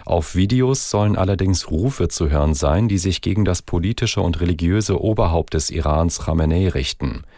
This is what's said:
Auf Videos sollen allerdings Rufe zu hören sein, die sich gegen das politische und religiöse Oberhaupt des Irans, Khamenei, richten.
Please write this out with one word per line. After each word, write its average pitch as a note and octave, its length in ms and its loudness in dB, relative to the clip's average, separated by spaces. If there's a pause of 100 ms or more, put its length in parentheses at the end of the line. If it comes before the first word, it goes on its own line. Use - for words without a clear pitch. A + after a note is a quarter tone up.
Auf - 300 -2
Videos B2+ 560 0
sollen G#2 240 2
allerdings F#2+ 560 0
Rufe F2+ 360 0
zu D#2+ 220 -2
hören D2 240 2
sein, D#2+ 340 2
die G2 120 0
sich F2+ 220 -2
gegen G#2 240 0
das F2+ 180 0
politische G2 580 -2
und E2+ 180 0
religiöse F2 640 0
Oberhaupt F#2 540 0
des - 160 -2
Irans, D#2 480 0
Khamenei, D#2+ 500 2
richten. - 540 -4 (140)